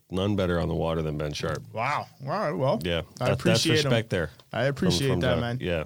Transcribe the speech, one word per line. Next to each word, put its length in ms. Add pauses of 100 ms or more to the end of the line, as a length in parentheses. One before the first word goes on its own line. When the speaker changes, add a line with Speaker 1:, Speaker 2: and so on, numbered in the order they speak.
(120)
Speaker 1:
none 240
better 240
on 80
the 80
water 260
than 160
Ben 160
Sharp. 300 (100)
Speaker 2:
Wow. 320 (160)
All 80
right. 220
Well, 320
Speaker 1:
Yeah. 180 (180)
Speaker 2:
I 60
Speaker 1:
That, 80
Speaker 2:
appreciate 400
Speaker 1:
that's 120
Speaker 2:
him. 60
Speaker 1:
respect 200
there 180 (240)
Speaker 2:
I 60
Speaker 1:
from, 100
Speaker 2:
appreciate 400
Speaker 1:
from 120
Speaker 2:
that, 100
Speaker 1:
John. 100
Speaker 2:
man. 180
Speaker 1:
Yeah. 200
Speaker 2:
Yeah. 60